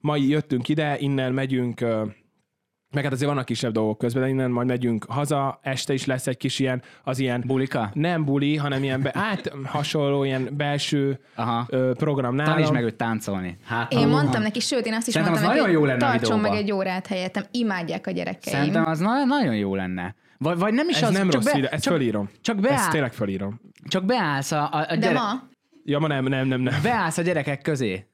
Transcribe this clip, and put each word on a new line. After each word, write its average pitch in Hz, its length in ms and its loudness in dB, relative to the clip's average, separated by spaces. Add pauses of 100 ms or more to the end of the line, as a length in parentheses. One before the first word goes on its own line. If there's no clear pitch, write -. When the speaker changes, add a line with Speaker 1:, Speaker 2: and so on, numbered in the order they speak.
Speaker 1:
Mai 147 280 2
jöttünk 139 400 0
ide, 147 300 0
innen 135 340 0
megyünk... 127 480 -2
ö, 113 220 0 (920)
meg 139 100 -2
hát 143 80 0
azért 139 180 0
vannak 135 140 -2
kisebb 117 280 -2
dolgok 107 260 0
közben, 131 240 0
de 131 60 2
innen 131 220 0
majd 123 160 0
megyünk 123 420 0
haza, 139 540 -2
este 135 300 -4
is 135 140 -2
lesz 131 200 -2
egy 127 100 -2
kis - 220 -4
ilyen, 127 240 0 (220)
az 135 140 -4
ilyen 123 280 0
Speaker 2:
Bulika? 131 480 0
Speaker 1:
Nem 160 300 0
buli, 143 320 2
hanem 143 260 -2
ilyen 135 200 0
be-, 135 120 0
hát 190 460 -4
Speaker 2:
<laughs> 135 40 -8
Speaker 1:
hasonló, 143 600 0
ilyen 131 320 -2
belső, 143 640 0 (140)
Speaker 2:
Aha. 120 360 -2
Speaker 1:
ö, 127 260 2
program 139 380 0
nálam. 151 180 2
Speaker 2:
Tanítsd 147 200 2
meg 123 120 2
őt 110 100 -2
táncolni. 101 680 -4
Hát, 117 280 -2
Speaker 3:
Én - 60 2
Speaker 2:
ha- 139 80 6
Speaker 3:
mondtam 143 360 2
neki, 214 180 -2
sőt, 240 260 -2
én 220 80 -2
azt 233 120 -4
is 240 60 -2
Speaker 2:
Szerintem 180 280 2
Speaker 3:
mondtam 196 160 2
Speaker 2:
az - 0 -
Speaker 3:
neki, 233 160 4
Speaker 2:
nagyon - 0 -
jó 156 80 4
Speaker 3:
hogy 147 80 4
Speaker 2:
lenne 123 180 2
a - 120 2
Speaker 3:
tartson 113 180 2
Speaker 2:
videóba. 202 180 2
Speaker 3:
meg 208 100 0
egy 208 80 0
órát 190 340 -2
helyettem, 185 440 -4
imádják 185 560 -2
a - 40 -4
gyerekeim. - 460 -4
Speaker 2:
Szerintem 151 300 2
az 160 120 0
na-, 233 260 2
nagyon 247 320 2
jó 98 180 0
lenne. 92 400 -4 (240)
Vagy, 170 200 0
vagy 208 140 2
nem 294 160 2
is 294 80 0
Speaker 1:
Ez - 120 2
Speaker 2:
az, 180 60 4
Speaker 1:
nem 196 140 2
Speaker 2:
csak 135 140 2
Speaker 1:
rossz 285 100 2
Speaker 2:
be-, - 60 2
Speaker 1:
ide-, 135 100 0
ezt 151 140 -4
Speaker 2:
csak, - 100 0
Speaker 1:
fölírom. 107 380 0 (100)
Speaker 2:
csak 226 200 -2
beáll-, 269 180 4
Speaker 1:
Ezt 190 120 2
tényleg 143 220 0
fölírom. 98 480 -4 (280)
Speaker 2:
csak 185 160 -2
beállsz 165 480 0
a, 151 100 0 (100)
a, 160 60 -2
a 156 80 0
Speaker 3:
De 165 100 -2
Speaker 2:
gyere-, - 220 2
Speaker 3:
ma? 233 240 -2 (420)
Speaker 1:
Ja, 143 140 0
ma 156 80 2
nem, 143 180 0
nem, 131 240 0
nem, 131 120 0
nem. 127 220 0
Speaker 2:
beállsz 165 360 0
a 175 40 0
gyerekek 151 400 -2
közé. 113 520 -2